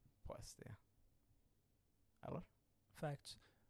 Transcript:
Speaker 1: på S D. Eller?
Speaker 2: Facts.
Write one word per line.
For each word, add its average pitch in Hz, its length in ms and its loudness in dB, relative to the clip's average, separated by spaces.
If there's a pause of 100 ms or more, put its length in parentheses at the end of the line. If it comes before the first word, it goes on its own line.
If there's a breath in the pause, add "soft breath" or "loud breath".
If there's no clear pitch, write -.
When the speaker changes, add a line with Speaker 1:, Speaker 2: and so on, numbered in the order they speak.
(220)
Speaker 1:
på - 140 0
S - 180 -4
D. - 200 -4 (1500)
Eller? - 220 4 (500)
Speaker 2:
Facts. - 460 2 (320 soft breath)